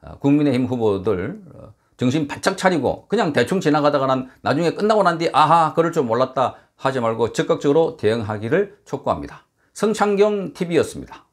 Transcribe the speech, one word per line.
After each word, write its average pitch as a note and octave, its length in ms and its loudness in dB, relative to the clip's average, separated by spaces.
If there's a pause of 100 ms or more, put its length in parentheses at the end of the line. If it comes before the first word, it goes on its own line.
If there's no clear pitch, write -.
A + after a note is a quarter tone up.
어, D2+ 160 -18
국민의힘 C#3+ 480 2
후보들, A2 720 -2 (140)
어, - 180 -20 (240)
정신 C#3 300 0
바짝 F#3+ 300 -4
차리고 D3+ 500 -2
그냥 G3 260 0
대충 - 260 0
지나가다가는 C#3+ 720 0 (120)
나중에 D3+ 340 0
끝나고 G#3+ 260 2
난 E3+ 160 2
뒤 D#3+ 160 -2
"아하, D#3 400 4
그럴 E3 180 2
줄 D#3+ 120 0
몰랐다." B2 520 0 (200)
하지 C3 240 -2
말고 A2+ 340 -2
적극적으로 D#3+ 640 0
대응하기를 A2+ 880 -2
촉구합니다. - 600 -6 (280)
성창경 G#3 800 0
티비였습니다. - 800 -4